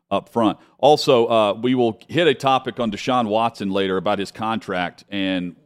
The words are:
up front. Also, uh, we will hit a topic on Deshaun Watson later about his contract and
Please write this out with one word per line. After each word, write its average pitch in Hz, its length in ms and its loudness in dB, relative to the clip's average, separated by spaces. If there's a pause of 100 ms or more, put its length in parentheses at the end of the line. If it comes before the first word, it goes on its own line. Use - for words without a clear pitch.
(100)
up 98 180 -4
front. 107 300 -2 (200)
Also, 135 500 4
uh, 107 260 2
we 120 200 -2
will 117 340 0
hit 165 200 0
a 135 60 4
topic 131 440 -2
on 117 140 -2
Deshaun 123 360 -2
Watson 110 420 -2
later 95 260 0
about 95 220 0
his 95 120 -6
contract 98 800 -4
and 95 580 -4